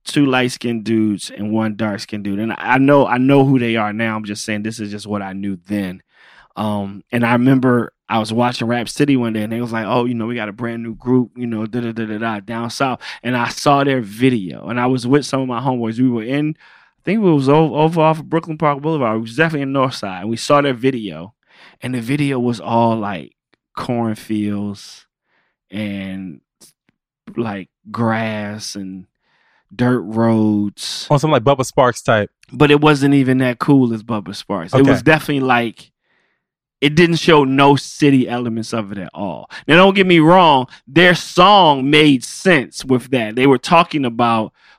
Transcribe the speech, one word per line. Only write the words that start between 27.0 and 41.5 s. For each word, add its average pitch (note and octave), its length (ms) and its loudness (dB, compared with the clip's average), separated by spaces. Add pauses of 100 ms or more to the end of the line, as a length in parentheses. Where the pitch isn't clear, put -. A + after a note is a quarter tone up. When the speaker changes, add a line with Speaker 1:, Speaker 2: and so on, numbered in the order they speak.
Speaker 1:
like, G#2 320 -8 (220)
grass G#2+ 880 -6
and F#2+ 300 -12 (680)
dirt B2 260 0
roads. G#2+ 1120 -2
Speaker 2:
On D3 80 4
some, D#3 120 0
like, B2+ 140 2
Bubba C3 260 2
Sparxxx B2 340 2
type. G#2+ 260 2 (220)
Speaker 1:
But C#3+ 180 4
it D3 100 6
wasn't C#3+ 340 4
even C3 240 2
that B2 200 -2
cool C3 340 4
as A2 100 -8
Bubba G#2 280 -8
Sparxxx. G2 440 -8
It C3 60 6
Speaker 2:
Okay. C#3 100 6
Speaker 1:
was B2+ 120 0
definitely, D3+ 440 0
like, A#2+ 460 -2 (880)
it D3 140 2
didn't E3+ 220 4
show D#3 280 4
no C#3 300 4
city C3+ 540 2
elements A#2 460 -6
of G#2 180 -6
it G2+ 60 -12
at F2+ 160 -12
all. E2 360 -10 (160)
Now, C#3+ 100 4
don't G3 200 6
get F#3+ 100 4
me F3+ 120 6
wrong. D#3 480 6 (200)
Their F3 280 4
song E3+ 760 4